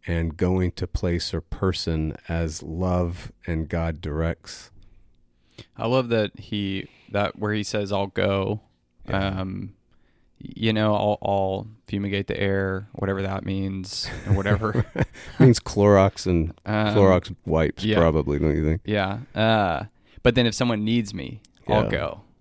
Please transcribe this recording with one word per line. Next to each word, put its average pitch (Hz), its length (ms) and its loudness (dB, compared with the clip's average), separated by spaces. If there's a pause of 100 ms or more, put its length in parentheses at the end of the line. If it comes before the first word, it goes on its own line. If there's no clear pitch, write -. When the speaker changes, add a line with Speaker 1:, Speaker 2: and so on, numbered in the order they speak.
Speaker 1:
and 82 300 -2
going 92 340 2
to - 140 -6
place - 480 -4
or 82 80 -4
person 82 720 -2 (140)
as 82 320 -4
love 87 720 -2 (160)
and 80 200 -2
God 82 340 -4
directs. 80 680 -6 (1040)
Speaker 2:
I 113 120 -4
love 123 220 2
that 110 300 0
he, 98 480 -6 (240)
that 101 280 -2
where 104 140 -2
he 107 100 -2
says, 104 280 -4
"I'll 98 160 0
go," 98 540 0 (480)
Speaker 1:
Yeah. 95 320 -2
Speaker 2:
um, 95 320 -8 (680)
y-, - 160 -16
you 113 180 0
know, 107 200 2
"I'll, 104 300 2
I'll 98 440 -2 (200)
fumigate 98 400 -2
the - 120 -4
air," 98 540 -2
whatever 98 300 -2
that 95 220 -4
means, 95 600 -4 (200)
or 101 60 4
whatever. 104 560 0
Speaker 1:
<laughs> - 60 -12
It - 120 0 (320)
means 123 200 8
Clorox 101 680 4
and 82 240 2 (160)
Speaker 2:
Um, 107 280 0
Speaker 1:
Clorox 95 400 4 (100)
wipes, 80 380 0
Speaker 2:
yeah. 104 140 2
Speaker 1:
probably, 76 400 4
don't 76 180 2
you 78 80 0
think? 78 220 0
Speaker 2:
Yeah. 104 340 -2 (140)
Uh, 104 520 2 (380)
but 120 120 6
then 123 100 4
if 113 80 0
someone 117 320 0
needs 110 300 0
me, 90 260 -10 (260)
I'll - 180 2
Speaker 1:
Yeah. - 40 -4
Speaker 2:
go. 80 320 -4 (200)